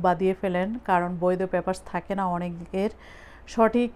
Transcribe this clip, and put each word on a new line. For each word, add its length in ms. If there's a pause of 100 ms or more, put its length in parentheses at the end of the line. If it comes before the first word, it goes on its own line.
বাঁধিয়ে 360
ফেলেন, 260 (220)
কারণ 200 (140)
বৈধ 180 (120)
পেপারস 260 (120)
থাকে 280
না 60 (100)
অনেকের, 560 (600)
সঠিক 420